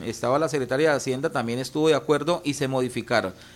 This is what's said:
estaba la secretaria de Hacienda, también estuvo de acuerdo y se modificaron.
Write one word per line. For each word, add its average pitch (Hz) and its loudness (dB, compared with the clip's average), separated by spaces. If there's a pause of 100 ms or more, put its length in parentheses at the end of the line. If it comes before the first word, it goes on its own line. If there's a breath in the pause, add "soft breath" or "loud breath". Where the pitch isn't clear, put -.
estaba 120 0
la 160 2
secretaria 147 0
de 143 4
Hacienda, 135 -2
también 120 -2
estuvo 151 0
de 156 6
acuerdo 147 0
y 143 -2
se 135 -2
modificaron. 120 0 (240 loud breath)